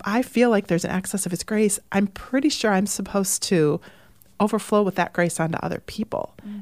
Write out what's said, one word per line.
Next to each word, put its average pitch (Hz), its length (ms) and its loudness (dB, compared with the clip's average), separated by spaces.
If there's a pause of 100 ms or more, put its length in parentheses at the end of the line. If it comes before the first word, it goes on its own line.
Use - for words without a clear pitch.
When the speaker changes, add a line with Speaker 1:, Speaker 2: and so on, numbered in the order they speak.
Speaker 1:
I 220 160 0
feel 240 300 2
like 202 160 2
there's 175 180 0
an - 60 -4
excess 190 340 -4
of 180 60 -4
his 190 100 -4
grace, 214 380 0 (120)
I'm 202 140 2
pretty 277 440 -2
sure 214 220 0
I'm 196 140 2
supposed - 580 -2
to 156 380 2 (580)
overflow 208 440 2
with 196 120 0
that 170 180 -2
grace 175 260 0
onto 160 240 0
other - 240 -4
people. - 480 -6 (100)
Speaker 2:
Mm-hmm. 208 160 -10